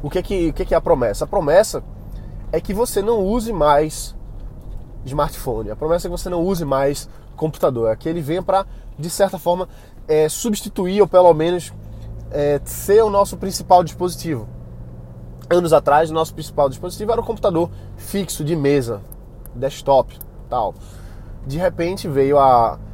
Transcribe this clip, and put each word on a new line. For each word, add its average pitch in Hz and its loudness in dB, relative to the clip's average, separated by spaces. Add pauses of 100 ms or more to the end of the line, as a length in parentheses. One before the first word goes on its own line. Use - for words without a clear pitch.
O 147 -6
que 180 -2
que, 175 0
o 143 -4
que - -2
que - 0
é 170 4
a 160 2
promessa? 131 2
A - -14
promessa 170 4 (680)
é 165 0
que - -6
você 214 0
não 220 2
use 220 0
mais 151 2 (920)
smartphone. 123 -2
A 107 -6
promessa 165 0
é - -4
que 175 -6
você 190 -6
não 175 0
use 170 0
mais 139 0 (260)
computador. 131 0
É 110 2
que - -6
ele 170 -4
venha 160 -2
pra, 190 2 (320)
de 156 -8
certa 190 0
forma, 180 -2 (400)
é, 156 4
substituir 202 -2
ou 180 8
pelo 180 10
menos, 165 0 (580)
é, 147 0
ser 214 4
o 214 2
nosso 196 2
principal 180 4
dispositivo. 165 -6 (1000)
Anos 175 4
atrás, 151 4
o 156 -6
nosso 160 -2
principal 147 0
dispositivo 180 -6
era 226 0
o - -6
computador 196 0 (260)
fixo, - -6
de 156 0
mesa, 139 2 (520)
desktop, 131 0 (320)
tal. 110 -2 (720)
De 135 -6
repente 180 -2
veio 139 4
a 120 4 (140)